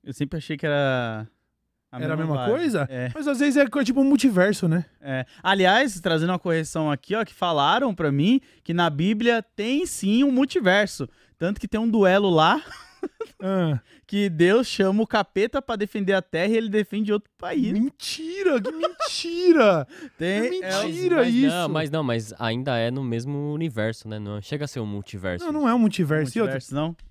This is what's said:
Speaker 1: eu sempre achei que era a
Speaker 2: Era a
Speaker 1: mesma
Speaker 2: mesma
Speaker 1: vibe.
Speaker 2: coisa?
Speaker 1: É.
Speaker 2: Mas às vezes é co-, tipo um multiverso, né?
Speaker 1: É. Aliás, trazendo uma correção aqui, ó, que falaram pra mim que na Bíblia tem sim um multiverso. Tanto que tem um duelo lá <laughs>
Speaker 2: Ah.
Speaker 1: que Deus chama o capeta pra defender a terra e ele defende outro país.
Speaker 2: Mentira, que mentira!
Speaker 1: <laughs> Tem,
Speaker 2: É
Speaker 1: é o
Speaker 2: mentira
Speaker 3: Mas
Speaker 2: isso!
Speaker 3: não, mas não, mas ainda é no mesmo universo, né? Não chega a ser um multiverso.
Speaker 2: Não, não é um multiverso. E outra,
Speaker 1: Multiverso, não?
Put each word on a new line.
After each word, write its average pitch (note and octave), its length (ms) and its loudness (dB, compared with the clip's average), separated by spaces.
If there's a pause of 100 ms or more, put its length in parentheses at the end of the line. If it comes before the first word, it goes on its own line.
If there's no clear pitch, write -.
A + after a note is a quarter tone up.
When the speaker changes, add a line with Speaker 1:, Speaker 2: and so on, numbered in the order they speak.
Speaker 1:
eu - 100 -14
sempre D3 240 -6
achei D#3 200 -8
que D3+ 80 -8
era B2+ 600 -2 (640)
a B2+ 120 -12
Speaker 2:
Era D#3 120 -4
a D#3 40 -2
Speaker 1:
mesma D#3+ 160 -2
Speaker 2:
mesma C3 140 -2
Speaker 1:
vibe. A3+ 120 2
Speaker 2:
coisa? G#3+ 320 -2
Speaker 1:
É. B2+ 240 -6
Speaker 2:
Mas D4+ 140 -6
às C4 100 -2
vezes C#4+ 160 2
é C#4+ 100 6
co-, C4+ 180 -2
tipo B3+ 180 0
um - 20 6
multiverso, G#3+ 640 2
né? E3 160 2 (180)
Speaker 1:
É. C3 240 -6 (160)
Aliás, G3 600 2
trazendo E3 300 0
uma F3+ 80 -2
correção D#3+ 520 -2
aqui, D3 240 -4
ó, A3 80 -2
que - 100 -10
falaram F3 640 2
pra D3+ 160 0
mim F#3 300 4 (200)
que E3+ 120 -6
na E3+ 160 2
Bíblia G#3+ 520 0 (140)
tem C4 300 -2
sim A3 400 0
um C#4 60 2
multiverso. G#3 760 0 (300)
Tanto F#3 220 -4
que G#3 80 -10
tem G#3+ 120 -4
um A#3 100 0
duelo G3+ 400 4
lá E3+ 340 4
<laughs> - 60 -20 (720)
Speaker 2:
Ah. F3+ 380 0 (260)
Speaker 1:
que G3+ 240 0
Deus F3+ 380 4
chama G3 340 2
o A3 60 0
capeta A3 540 0
pra A#3 160 -6
defender G3+ 340 -2
a F#3+ 100 2
terra F3+ 300 -2
e A3+ 60 2
ele A3+ 100 -2
defende G#3 460 -2
outro G#3 240 -4
país. - 340 -2
Speaker 2:
Mentira, D#4+ 880 -2
que F#3+ 120 -4
mentira! E4+ 1120 2 (160)
Speaker 1:
<laughs> - 140 -18
Tem, A3 440 -2
Speaker 2:
É F#4 100 -8
Speaker 1:
é F#4+ 80 -2
o - 40 -2
Speaker 2:
mentira F4 320 -2
Speaker 3:
Mas B3 180 4
Speaker 2:
isso! C4 220 4
Speaker 3:
não, F3 140 -2
mas D#3 200 -2
não, D#3 140 -2
mas A#2 340 -2
ainda A#2+ 400 -2
é A#2 140 0
no C#3 100 -4
mesmo C#3 520 -4
universo, A2+ 560 -4
né? G#2+ 100 -10
Não G#2 220 -8
chega D3 240 -8
a - 20 -10
ser C3 140 -8
um A2 40 -6
multiverso. G2+ 600 -8
Speaker 2:
Não, D#4 80 -4
não D4 160 0
é A3+ 40 2
um B3 60 2
multiverso. D#3 580 0
E A#3 40 0
outra, D#3 140 -2
Speaker 1:
Multiverso, C3+ 200 -10
não? D#3+ 180 -4 (180)